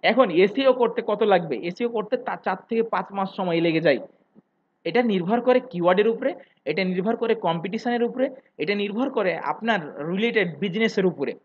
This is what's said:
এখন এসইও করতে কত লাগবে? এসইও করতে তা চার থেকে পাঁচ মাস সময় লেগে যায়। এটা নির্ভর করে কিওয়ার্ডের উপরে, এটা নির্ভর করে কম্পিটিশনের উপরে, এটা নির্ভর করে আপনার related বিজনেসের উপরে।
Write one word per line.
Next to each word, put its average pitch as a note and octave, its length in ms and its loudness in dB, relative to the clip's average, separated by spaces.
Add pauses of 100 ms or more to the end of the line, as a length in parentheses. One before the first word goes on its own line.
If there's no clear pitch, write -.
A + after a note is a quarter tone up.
এখন A3+ 280 4
এসইও G#3 420 4
করতে A#3 340 0
কত G#3 160 0
লাগবে? F3+ 340 2
এসইও F#3 320 -4
করতে A3+ 280 -4
তা - 180 -6
চার F#3 200 -4 (140)
থেকে A3+ 140 0
পাঁচ F#3 280 -2
মাস F#3+ 240 -4
সময় F3 260 0
লেগে E3 200 2
যায়। D3 180 4 (840)
এটা G3 200 2
নির্ভর G#3 380 0
করে B3 180 4
কিওয়ার্ডের F#3 480 2
উপরে, A#3+ 280 -2 (300)
এটা - 180 -2
নির্ভর F#3 320 0
করে A3+ 200 0
কম্পিটিশনের G#3 680 -2
উপরে, B3 260 -2 (280)
এটা D3+ 180 -2
নির্ভর G#3 340 -2
করে F#3+ 280 0
আপনার D#3 680 -4
related F#3+ 520 0
বিজনেসের G3+ 460 0
উপরে। E3 280 -2 (120)